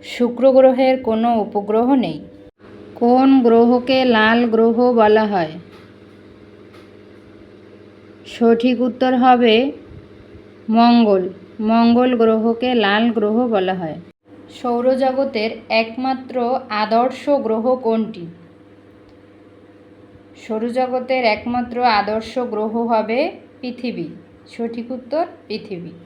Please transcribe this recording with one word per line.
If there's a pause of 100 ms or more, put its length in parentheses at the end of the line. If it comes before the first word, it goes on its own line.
শুক্র
গ্রহের
কোনো (120)
উপগ্রহ
নেই। (760)
কোন (140)
গ্রহকে
লাল
গ্রহ (160)
বলা
হয়? (2750)
সঠিক
উত্তর
হবে (1160)
মঙ্গল। (380)
মঙ্গল
গ্রহকে
লাল
গ্রহ (100)
বলা
হয়। (520)
সৌরজগতের (200)
একমাত্র (340)
আদর্শ (160)
গ্রহ (120)
কোনটি? (2000)
সৌরজগতের
একমাত্র (160)
আদর্শ
গ্রহ (140)
হবে (380)
পৃথিবী। (380)
সঠিক
উত্তর (200)
পৃথিবী। (140)